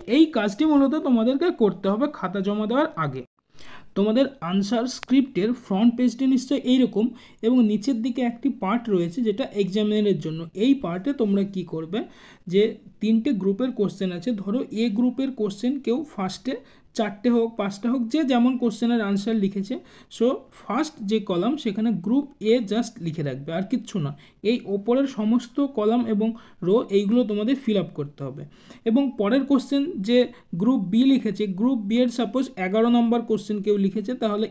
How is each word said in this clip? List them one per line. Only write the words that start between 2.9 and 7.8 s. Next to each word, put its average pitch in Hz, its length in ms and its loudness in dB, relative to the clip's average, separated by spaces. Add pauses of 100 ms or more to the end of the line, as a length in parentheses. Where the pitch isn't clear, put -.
আগে। 131 280 -6 (720)
তোমাদের 214 300 2 (160)
আনসার 202 460 -2
স্ক্রিপ্টের 247 640 0
ফ্রন্ট 233 440 2
পেজটি 254 300 0
নিশ্চয়ই 262 340 0
এইরকম 247 480 2 (340)
এবং 247 220 4
নিচের 214 380 0